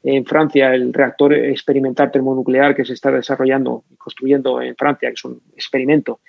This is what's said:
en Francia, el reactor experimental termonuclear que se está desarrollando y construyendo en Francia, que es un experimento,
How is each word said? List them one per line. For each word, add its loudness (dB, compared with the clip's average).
en 0
Francia, 2
el 0
reactor 2
experimental 0
termonuclear 2
que -2
se -8
está -2
desarrollando -2
y -20
construyendo -2
en -8
Francia, -2
que -6
es -14
un -12
experimento, -2